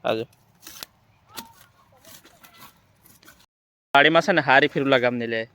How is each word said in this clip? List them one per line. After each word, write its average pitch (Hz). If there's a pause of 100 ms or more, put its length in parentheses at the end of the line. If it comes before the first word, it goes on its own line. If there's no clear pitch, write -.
આજો. 113 (3750)
વાડીમાં 160
છે 196
ને 156
હારી 143
ફિરુલા 135
ગામની 120
લે. 113 (140)